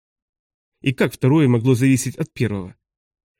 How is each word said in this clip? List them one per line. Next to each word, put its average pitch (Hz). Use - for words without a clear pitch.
И 135
как 160
второе 143
могло 123
зависеть 131
от -
первого? 101